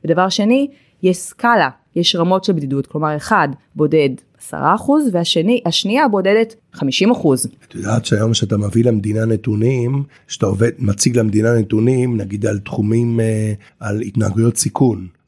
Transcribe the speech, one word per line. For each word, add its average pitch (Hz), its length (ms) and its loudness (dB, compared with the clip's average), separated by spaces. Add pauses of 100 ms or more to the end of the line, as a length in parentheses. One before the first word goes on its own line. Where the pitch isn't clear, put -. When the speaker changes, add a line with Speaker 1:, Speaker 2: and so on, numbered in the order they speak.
Speaker 1:
ודבר 175 240 2
שני, 240 380 2 (360)
יש 180 140 2
סקאלה. 214 520 0 (260)
יש 170 200 0
רמות 185 280 2
של 202 100 0
בדידות, 139 340 -2
כלומר, 151 280 -4
אחד 156 320 0 (280)
בודד 151 340 2 (300)
עשרה 156 360 -2
אחוז, 277 380 0
והשני, 175 520 0
השנייה 226 420 0
בודדת 208 480 2 (180)
חמישים 185 380 0
אחוז. 143 360 0 (200)
Speaker 2:
את - 80 -20
יודעת 110 300 -2
שהיום 113 280 2
שאתה 107 240 0
מביא 104 260 0
למדינה 107 420 0
נתונים, 120 800 0 (240)
שאתה - 180 -4
עובד, 101 340 0
מציג 117 400 0
למדינה 110 400 2
נתונים, 120 580 0
נגיד 101 280 -6
על 104 140 -2
תחומים, 117 600 -2
אה, 110 340 -2 (260)
על 107 220 -6
התנהגויות 110 560 0
סיכון. 101 500 0 (200)